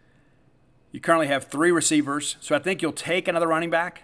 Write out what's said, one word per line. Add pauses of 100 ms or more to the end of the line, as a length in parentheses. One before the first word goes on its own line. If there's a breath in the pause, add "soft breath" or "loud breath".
(920 soft breath)
You
currently
have
three
receivers,
so
I
think
you'll
take
another
running
back.